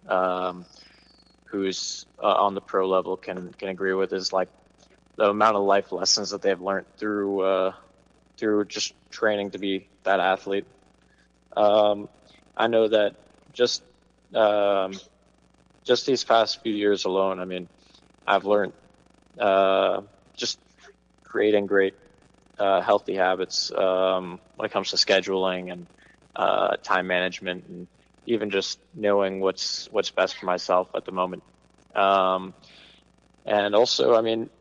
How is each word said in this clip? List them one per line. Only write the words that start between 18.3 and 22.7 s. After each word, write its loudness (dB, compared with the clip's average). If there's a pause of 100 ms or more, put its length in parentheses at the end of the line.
learned, 0 (680)
uh, 2 (340)
just -6 (640)
creating 0
great, 2 (640)
uh, 2